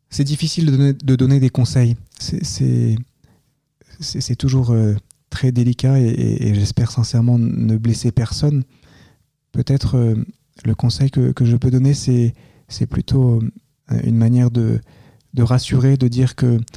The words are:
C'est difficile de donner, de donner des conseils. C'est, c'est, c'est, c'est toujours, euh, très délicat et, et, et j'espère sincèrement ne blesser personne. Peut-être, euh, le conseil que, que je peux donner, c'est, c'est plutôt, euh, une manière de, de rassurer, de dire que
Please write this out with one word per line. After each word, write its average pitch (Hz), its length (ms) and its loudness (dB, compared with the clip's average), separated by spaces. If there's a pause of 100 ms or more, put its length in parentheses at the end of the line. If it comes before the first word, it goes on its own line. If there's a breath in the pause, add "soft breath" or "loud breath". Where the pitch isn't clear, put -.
(100)
C'est 143 140 -2
difficile 156 420 -2
de 147 60 2
donner, 139 200 2
de 131 240 0
donner 135 240 2
des 131 100 2
conseils. 120 460 0 (220)
C'est, - 260 -6
c'est, 120 520 0 (1000 soft breath)
c'est, - 220 -8
c'est - 160 -4
toujours, 127 360 0
euh, 107 220 2 (360)
très - 200 -2
délicat 123 480 0
et, 120 100 4
et, 110 400 -2
et 104 60 2
j'espère 104 360 0
sincèrement 120 480 0
ne 117 400 0
blesser 117 340 -2
personne. 139 520 -2 (880 soft breath)
Peut-être, 131 440 -2
euh, 117 180 2 (500)
le 113 100 0
conseil 135 360 0
que, 127 220 0
que 123 140 0
je 117 100 2
peux 127 140 0
donner, 131 240 2
c'est, 120 400 0 (340 soft breath)
c'est - 180 -6
plutôt, 123 540 0 (500)
euh, 117 140 0
une 113 140 2
manière 120 320 4
de, 113 300 0 (520 soft breath)
de 120 100 0
rassurer, 131 540 2
de 127 100 0
dire 123 280 0
que 120 260 0 (160 loud breath)